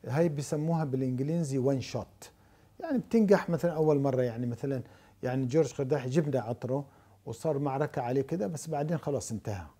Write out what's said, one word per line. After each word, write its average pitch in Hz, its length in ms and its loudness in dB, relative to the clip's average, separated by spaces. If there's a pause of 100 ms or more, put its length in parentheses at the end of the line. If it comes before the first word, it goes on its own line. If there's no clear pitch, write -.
هاي 151 240 2
بيسموها 156 540 -2
بالإنجليزي 135 720 -2
وان 131 240 2
شوت، - 500 -10 (480)
يعني 311 180 -2
بتنجح 196 520 4
مثلا 170 220 2
أول 156 280 4
مرة، 131 220 2
يعني 120 240 0
مثلا 123 360 -4 (420)
يعني 131 220 0
جورج 139 280 2
قرداحي 135 360 -2
جبنا 143 320 2
عطره 123 440 -4 (400)
وصار 139 340 -2
معركة 143 420 -2
عليه 127 200 0
كده، 175 260 -2
بس 160 220 -6
بعدين 156 280 -2
خلاص 135 340 -4
انتهى 98 340 -6 (140)